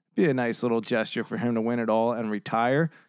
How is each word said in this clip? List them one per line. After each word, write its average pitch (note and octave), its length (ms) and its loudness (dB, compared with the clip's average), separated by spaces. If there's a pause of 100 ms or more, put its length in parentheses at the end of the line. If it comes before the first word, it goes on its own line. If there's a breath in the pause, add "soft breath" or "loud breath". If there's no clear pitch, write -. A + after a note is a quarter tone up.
(140 soft breath)
Be F#3 140 4
a C3+ 60 4
nice A#2+ 280 -2
little A#2 180 2
gesture A2 440 -2
for A#2 120 -8
him A#2+ 200 0
to A2+ 40 0
win A#2+ 180 -2
it A2 120 -2
all A2+ 220 2
and A2+ 180 -4
retire. A#2+ 600 0 (180 soft breath)